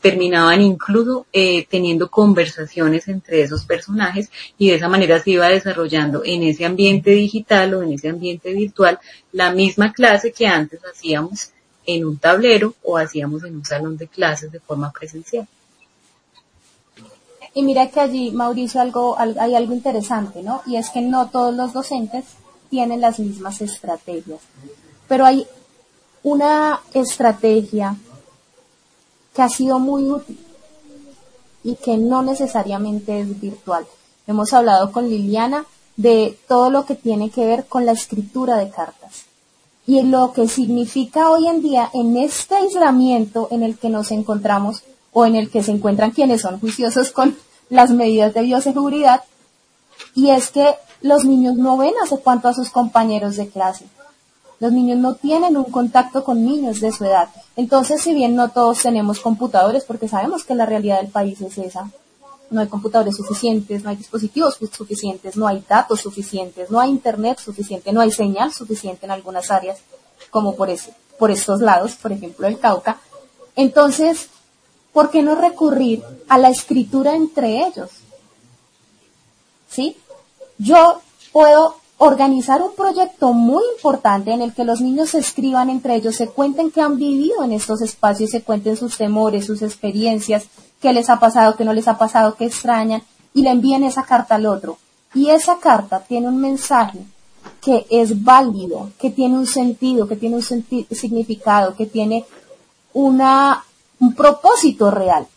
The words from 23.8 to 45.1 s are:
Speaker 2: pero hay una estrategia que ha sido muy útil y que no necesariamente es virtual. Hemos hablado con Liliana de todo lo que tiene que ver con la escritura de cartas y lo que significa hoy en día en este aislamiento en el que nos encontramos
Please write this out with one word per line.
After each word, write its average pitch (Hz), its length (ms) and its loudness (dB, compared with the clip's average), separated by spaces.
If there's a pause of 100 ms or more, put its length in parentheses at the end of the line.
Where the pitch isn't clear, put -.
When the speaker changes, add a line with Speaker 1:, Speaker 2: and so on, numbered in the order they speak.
Speaker 2:
pero 262 180 2
hay 262 220 4 (760)
una 294 580 0 (120)
estrategia 220 1000 0 (1400)
que 254 80 -2
ha 254 60 4
sido 262 320 0
muy 269 300 -2
útil 285 280 -8 (1300)
y 240 120 -6
que 254 200 -2
no 240 260 0
necesariamente 214 1000 -4
es 202 180 -8
virtual. 190 460 -8 (400)
Hemos 214 260 -4
hablado 202 400 4
con 240 180 -4
Liliana 220 560 -2 (300)
de 220 420 2 (120)
todo 247 200 4
lo 277 160 0
que 277 100 -6
tiene 214 340 -4
que 233 160 -2
ver 240 220 0
con 247 180 -2
la 226 80 2
escritura 226 640 -4
de 196 120 -2
cartas - 540 -14 (600)
y 269 160 4
lo 254 320 2
que 226 160 0
significa 240 800 -2
hoy 320 180 4
en 330 140 0
día 269 320 0
en 240 240 0
este 294 380 -4
aislamiento 254 960 2
en 233 120 -2
el 226 140 -4
que 233 120 -6
nos 214 220 -4
encontramos 208 720 -2 (300)